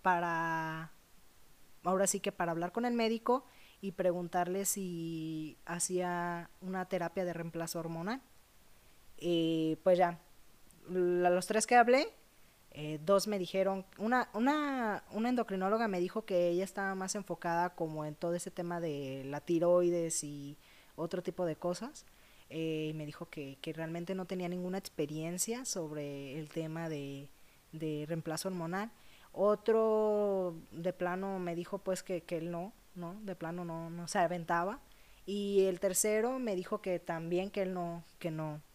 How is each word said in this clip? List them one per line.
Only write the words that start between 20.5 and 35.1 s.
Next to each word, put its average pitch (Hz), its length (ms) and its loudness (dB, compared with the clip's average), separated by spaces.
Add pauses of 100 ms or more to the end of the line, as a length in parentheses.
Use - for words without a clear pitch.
otro 175 260 -4
tipo 180 240 -2
de 156 100 0
cosas, 180 500 -6 (480)
eh, 156 360 -2
y 156 40 -4
me 151 120 -6
dijo 147 240 -12
que, 139 320 -10
que 160 100 -6
realmente 165 420 -6
no 190 120 -4
tenía 180 240 -4
ninguna 180 280 -4
experiencia 170 840 -4
sobre 147 720 -6
el 151 120 -8
tema 160 400 -4
de, 143 400 -8 (420)
de 156 360 -4
reemplazo 160 420 -4
hormonal. 185 420 -4 (400)
Otro 208 1200 4 (160)
de 170 200 -2
plano 185 480 -2
me 170 160 -4
dijo, 175 220 -6
pues, 185 260 -2
que, 180 200 -4
que 175 140 -4
él 170 140 -4
no, 175 220 -6 (200)
¿no? 175 300 -8
De 190 120 -6
plano 175 280 -6
no, 165 260 -6
no 170 200 -8
se 202 100 2
aventaba. 175 600 2 (440)